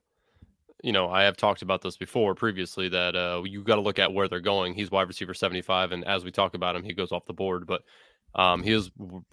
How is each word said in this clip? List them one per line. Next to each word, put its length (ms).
you 80
know, 180
I 140
have 140
talked 260
about 180
this 160
before 380
previously 540
that, 260
uh, 300
you 180
gotta 180
look 160
at 160
where 140
they're 140
going. 340
He's 160
wide 160
receiver 260
seventy-five, 580
and 140
as 180
we 80
talk 220
about 220
him, 80
he 100
goes 180
off 140
the 80
board. 320
But, 180
um, 280
he 80
is 200
w-, 420